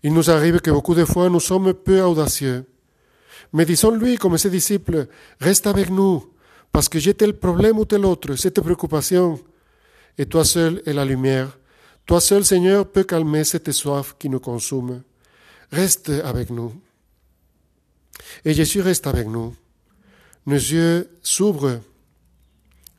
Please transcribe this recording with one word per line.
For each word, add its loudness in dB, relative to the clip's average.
Il 0
nous 4
arrive 4
que 0
beaucoup 2
de 4
fois 2
nous 2
sommes 0
peu 2
audacieux. 0
Mais 4
disons-lui 2
comme 0
ses 0
disciples, « -2
Reste 0
avec 0
nous, 0
parce 2
que -4
j'ai 0
tel 0
problème 0
ou 0
tel 0
autre, -2
cette -2
préoccupation. -2
Et -2
toi 0
seul 0
est -4
la -2
lumière. -2
Toi 2
seul, 2
Seigneur, 2
peux 2
calmer 0
cette -4
soif -4
qui -8
nous -2
consume. -8
Reste -2
avec -4
nous. » -8
Et 0
Jésus 0
reste -2
avec -2
nous. -8
Nos -2
yeux 0
s'ouvrent -2